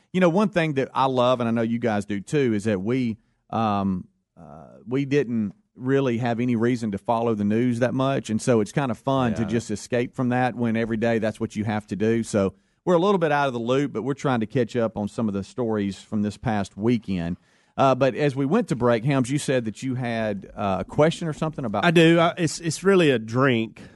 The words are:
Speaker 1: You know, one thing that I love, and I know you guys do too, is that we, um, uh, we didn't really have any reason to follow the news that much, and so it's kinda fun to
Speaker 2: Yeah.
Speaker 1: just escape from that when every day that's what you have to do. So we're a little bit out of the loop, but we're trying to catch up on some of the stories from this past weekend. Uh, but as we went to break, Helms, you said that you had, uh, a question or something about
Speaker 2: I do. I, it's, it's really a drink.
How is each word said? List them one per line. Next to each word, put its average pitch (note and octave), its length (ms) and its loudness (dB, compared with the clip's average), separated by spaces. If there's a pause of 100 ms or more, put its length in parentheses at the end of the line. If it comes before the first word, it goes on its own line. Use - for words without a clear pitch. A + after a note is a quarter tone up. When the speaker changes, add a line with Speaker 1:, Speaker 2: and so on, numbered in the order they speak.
(140)
Speaker 1:
You F#3 80 2
know, F3 80 6
one G3 180 2
thing D#3+ 280 0
that C3+ 180 0
I B2+ 140 2
love, B2+ 340 2
and A#2 80 0
I - 20 0
know A#2 120 0
you A#2 160 -2
guys G#2+ 260 0
do G2+ 160 -4
too, C3+ 320 0
is G2+ 100 -2
that G#2 180 0
we, A#2 360 -2 (320)
um, G2 580 -2 (320)
uh, D2 380 -20 (100)
we C3+ 160 -2
didn't A#2+ 480 0 (240)
really B2+ 440 0
have A#2+ 200 -2
any B2 160 0
reason A#2 360 0
to G2 60 -4
follow A#2 380 0
the G#2 80 -2
news A#2 360 0
that A#2+ 140 0
much, C3+ 360 -2
and A2 120 -2
so A#2+ 200 4
it's G#2 100 -4
kinda C3 240 -2
fun C3 380 0
to G2 80 -4
Speaker 2:
Yeah. G#2+ 80 -2
Speaker 1:
just A2+ 200 -2
escape B2 460 -4
from B2+ 140 -2
that B2 260 0
when A#2 220 -2
every A2+ 200 -2
day A#2 220 0
that's G#2+ 220 -4
what A2 160 -6
you G#2 80 -2
have G#2+ 220 -4
to G2+ 100 -6
do. A2+ 260 0
So G2 300 0 (320)
we're F3+ 100 4
a E3 40 4
little G3 200 2
bit D#3+ 120 2
out C#3+ 160 2
of C3 60 -2
the A#2+ 60 -4
loop, B2+ 340 0
but A2 80 -4
we're C3 140 -4
trying C3 240 0
to A2 80 0
catch A#2+ 280 -2
up A2+ 220 0
on G#2 100 -4
some A2+ 200 -4
of G2+ 60 -2
the G2 100 -4
stories G#2+ 560 -4
from G#2+ 240 -6
this G#2 140 -4
past G#2 380 -4
weekend. G2 640 -2 (400)
Uh, C3+ 160 4
but B2+ 220 0
as C3 200 0
we C#3 100 -2
went F3+ 240 0
to E3 60 0
break, A#2+ 300 2
Helms, C3+ 240 0
you C#3+ 80 -2
said B2+ 280 -2
that A2 180 -8
you C3 120 -4
had, A2+ 600 -4
uh, G2 240 -2
a F#2 60 -6
question D#3+ 420 0
or D3+ 60 -6
something D#3 320 -6
about G#2 200 -2
Speaker 2:
I F3 60 4
do. E3+ 280 6
I, E3+ 180 2
it's, D#3+ 220 -4
it's E3+ 240 -6
really F3+ 280 6
a B2 80 2
drink. A2+ 640 0 (140)